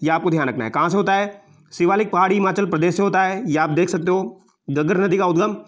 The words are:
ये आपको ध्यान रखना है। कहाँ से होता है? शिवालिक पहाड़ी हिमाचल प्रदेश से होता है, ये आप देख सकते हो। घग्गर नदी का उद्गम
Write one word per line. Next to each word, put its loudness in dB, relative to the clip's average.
ये 0
आपको 0
ध्यान 0
रखना -4
है। -6
कहाँ 0
से 0
होता 0
है? -2
शिवालिक 2
पहाड़ी 2
हिमाचल 0
प्रदेश 0
से 0
होता 2
है, -2
ये -2
आप 0
देख 0
सकते -2
हो। -4
घग्गर 0
नदी 2
का 0
उद्गम 0